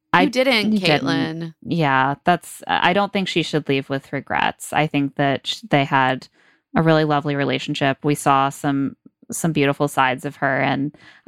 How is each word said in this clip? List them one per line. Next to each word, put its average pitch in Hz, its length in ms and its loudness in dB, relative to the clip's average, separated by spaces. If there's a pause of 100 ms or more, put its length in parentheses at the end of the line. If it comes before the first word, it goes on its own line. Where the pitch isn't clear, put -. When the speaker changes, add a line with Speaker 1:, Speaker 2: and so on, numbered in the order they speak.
(120)
Speaker 1:
You 175 60 6
Speaker 2:
I - 80 4
Speaker 1:
didn't, 240 460 2
Speaker 2:
you 214 80 0
Speaker 1:
Caitlyn. 165 800 -2
Speaker 2:
Yeah, 139 640 0
that's, - 420 -2
I - 280 2
don't 202 180 -2
think 190 160 -2
she 170 160 -2
should 147 240 -4
leave 135 200 -2
with 135 240 -6
regrets. - 600 -4
I 151 160 2
think 139 280 -2
that 139 300 0
sh-, - 140 -8 (100)
they 143 140 2
had 131 420 0 (480)
a 160 80 2
really 160 220 4
lovely 147 320 0
relationship. 139 680 -2
We 147 120 2
saw 139 320 2
some, 139 480 -4 (340)
some - 220 -4
beautiful 143 340 2
sides 131 380 0
of 143 120 -8
her, 135 240 -2
and 139 360 -2 (300)